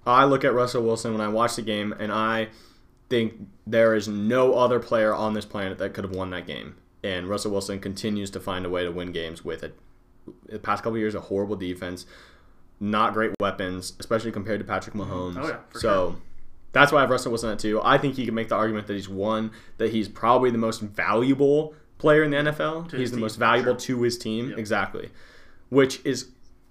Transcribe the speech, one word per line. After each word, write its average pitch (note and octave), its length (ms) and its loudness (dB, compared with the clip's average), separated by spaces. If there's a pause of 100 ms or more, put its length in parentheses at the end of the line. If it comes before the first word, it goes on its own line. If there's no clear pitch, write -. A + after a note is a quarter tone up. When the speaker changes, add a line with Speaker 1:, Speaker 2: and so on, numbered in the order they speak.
Speaker 1:
I B2+ 180 8
look C#3 200 4
at B2 100 4
Russell B2 300 2
Wilson A2+ 280 0
when A2 80 -2
I G#2+ 80 -2
watch A2+ 280 2
the A#2 60 -8
game, G#2 360 -2
and G#2+ 140 -4
I A2 360 0 (600)
think A2+ 240 0 (320)
there A2+ 280 4
is G#2+ 140 0
no A#2 460 2
other B2 260 4
player G#2+ 340 2
on G#2+ 200 -2
this G#2 100 -4
planet F#2+ 340 -6
that G2 160 -4
could G2+ 100 -8
have F#2+ 100 -6
won F#2 160 -6
that F2 160 -8
game. C#2 300 -12 (260)
And F2+ 260 -4
Russell G#2 240 -4
Wilson G2 260 -4
continues G2+ 520 -4
to F#2 100 -10
find F#2 240 -6
a F2 60 -4
way F2+ 140 -2
to F2 60 -4
win F2+ 220 -6
games E2 320 -8
with D#2+ 180 -8
it. D#2 160 -12 (680)
The G#2 120 -12
past G#2 240 -2
couple A2+ 140 -2
of A2+ 40 -2
years, G#2+ 140 0
a F2+ 60 -6
horrible G2+ 360 -2
defense, F2+ 500 -8 (760)
not G#2 340 2
great A2 260 0
weapons, F#2 580 -2
especially A#2 340 -2
compared G#2 280 -4
to G2+ 40 -8
Patrick G2+ 320 -4
Speaker 2:
Mm-hmm. F#2+ 160 -6
Speaker 1:
Mahomes. F2+ 320 -6
Speaker 2:
Oh, D#3+ 40 -4
yeah, - 80 -6 (120)
for - 100 -16
Speaker 1:
So F#2+ 340 2
Speaker 2:
sure. F2 40 -4 (560)
Speaker 1:
that's C#3+ 200 8
why D3 60 6
I - 40 8
have B2 80 2
Russell B2+ 220 0
Wilson A2+ 180 -2
at G#2 80 -4
two. G#2+ 240 0
I C3+ 160 4
think C#3+ 180 0
he B2+ 80 -4
can A2 100 -2
make A2+ 140 -4
the A2+ 80 0
argument G#2+ 300 0
that G#2 80 -6
he's F#2+ 140 -8
one, G#2+ 420 -2 (280)
that A2+ 140 0
he's G#2+ 160 0
probably B2+ 420 4
the A2+ 80 0
most A2+ 220 -2
valuable C3 960 2 (240)
player D3+ 240 6
in D3+ 80 2
the C#3+ 80 0
N D3 100 2
F D3 120 -4
L. D#3+ 240 -2
Speaker 2:
To - 120 -10
Speaker 1:
He's C#3 80 -2
Speaker 2:
his A#2 80 -2
Speaker 1:
the B2 40 -6
Speaker 2:
team, A2+ 60 -2
Speaker 1:
most A2 120 -4
Speaker 2:
for A2 60 -8
Speaker 1:
valuable A#2 320 4
Speaker 2:
sure. B2 240 -2
Speaker 1:
to A#2+ 60 0
his A#2+ 160 2
team. A#2 320 -4
Speaker 2:
Yep. G#2 80 -8
Speaker 1:
Exactly. G#2 520 -2 (580)
Which C3 360 4
is C3 240 -2 (420)